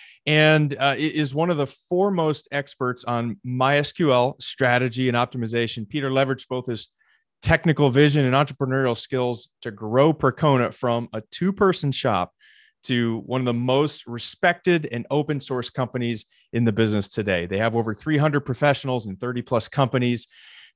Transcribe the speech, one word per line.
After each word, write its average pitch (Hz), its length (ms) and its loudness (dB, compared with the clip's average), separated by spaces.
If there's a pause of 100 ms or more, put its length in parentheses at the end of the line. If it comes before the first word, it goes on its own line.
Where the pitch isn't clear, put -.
(260)
and, 151 500 4
uh, 139 120 0
i-, 135 100 2
is 147 360 -2
one 165 160 0
of 170 60 0
the 143 120 0
foremost 180 840 -2
experts 131 540 -6
on 117 400 -2
my 127 320 2
S 147 160 -2
Q 156 180 2
L 123 280 2
strategy 127 680 0
and 120 100 2
optimization. 117 680 -4
Peter 139 220 -6
leveraged 135 400 -2
both 127 180 -6
his 117 220 -6 (520)
technical 156 480 4
vision 143 360 4
and 127 80 2
entrepreneurial 135 640 0
skills 123 520 -6 (120)
to 117 100 -8
grow 117 420 4
Percona 135 600 2
from 117 400 -2
a 110 80 -8 (100)
two-person 185 640 0
shop 98 400 0 (500)
to 117 420 0
one 127 140 -4
of 127 60 -2
the 120 80 0
most 131 520 0
respected 170 840 -2
and 117 180 -8
open 147 300 -2
source 127 300 -6
companies 120 560 -4 (260)
in 117 140 0
the 110 80 2
business 107 340 0
today. 95 380 -2
They 95 120 -4
have 113 200 0
over 110 160 -2
three 156 240 -2
hundred 147 240 0
professionals 131 640 -2
and 95 120 -10
thirty 123 240 -6
plus - 280 -2
companies. 123 580 0 (480)